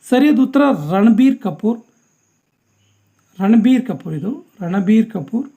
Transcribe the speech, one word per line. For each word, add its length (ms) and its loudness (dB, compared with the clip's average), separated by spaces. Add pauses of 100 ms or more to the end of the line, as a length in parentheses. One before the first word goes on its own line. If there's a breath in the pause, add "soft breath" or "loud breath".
ಸರಿಯಾದ 300 2
ಉತ್ತರ 220 0 (320)
ರಣಬೀರ್ 460 2
ಕಪೂರ್. 420 -6 (1600)
ರಣಬೀರ್ 440 2
ಕಪೂರ್ 280 -10
ಇದು, 320 -10 (160)
ರಣಬೀರ್ 480 0
ಕಪೂರ್. 460 -8